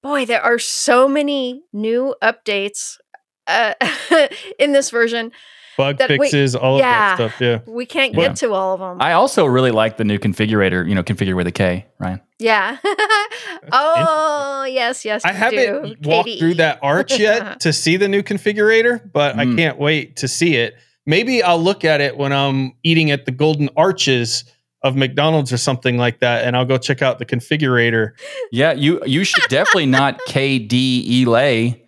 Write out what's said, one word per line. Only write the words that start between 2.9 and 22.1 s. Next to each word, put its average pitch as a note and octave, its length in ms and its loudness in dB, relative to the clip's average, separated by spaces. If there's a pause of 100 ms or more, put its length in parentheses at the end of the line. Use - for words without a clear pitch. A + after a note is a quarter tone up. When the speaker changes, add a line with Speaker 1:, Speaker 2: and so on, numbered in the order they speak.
Speaker 1:
uh, G#3 280 -2 (360)
<laughs> E4 480 0
in C#4+ 140 2
this C#4 180 2
version A#3 400 -2 (460)
Speaker 2:
Bug C#3 220 0
Speaker 1:
that B2+ 100 2
we C#3+ 100 2
Speaker 2:
fixes, C#3+ 380 2
all C3 200 2
of C#3 60 4
that - 60 4
Speaker 1:
yeah, G#3 280 2
Speaker 2:
stuff, A2+ 240 -2
yeah. A#2+ 260 2
Speaker 1:
we A#3 180 -10
can't B3 300 -4
Speaker 3:
Yeah. E3 140 2
Speaker 1:
get - 80 -4
to A3+ 180 -2
all F#3+ 200 -2
of F3+ 60 -8
'em. F#3 200 -12
Speaker 3:
I D#3 120 0
also F#3+ 320 4
really B2+ 260 4
like A2 280 2
the A2+ 60 0
new G#2 140 0
configurator, G2 680 0
you G2+ 60 0
know, F#2 80 0
configure F#2+ 340 -2
with F2 100 0
a F2 60 -4
K, F#2 340 -2 (120)
Ryan. F#2 220 -6 (180)
Speaker 1:
Yeah. A3 420 0
<laughs> - 20 -20
Speaker 2:
That's G#4 920 -4
Speaker 1:
Oh, D4+ 920 0
Speaker 2:
interesting. C4 100 -8
Speaker 1:
yes, B3+ 300 -4
yes, G#3+ 200 -4
Speaker 2:
I F3 80 2
Speaker 1:
you G3+ 40 -6
Speaker 2:
haven't G#3 680 -2
Speaker 1:
do, D3 60 -4
Speaker 2:
walked E3+ 200 2
Speaker 1:
Katie. A3 120 -8
Speaker 2:
through E3 140 2
that D#3+ 280 2
arch F3+ 360 0
Speaker 1:
<laughs> - 0 -
Speaker 2:
yet G#3+ 420 0
to E3 140 0
see E3 240 0
the G3 100 0
new G3+ 140 0
configurator, A3 800 0 (120)
but C#3+ 260 0
I A#2+ 60 0
Speaker 3:
Mm. B2 120 0
Speaker 2:
can't D#3 220 0
wait D3+ 380 -2
to C3+ 120 -6
see E3+ 280 0
it. A#2 200 -2 (280)
Maybe A3+ 380 0
I'll E3+ 200 2
look F#3+ 220 0
at D#3 160 2
it C#3 160 -2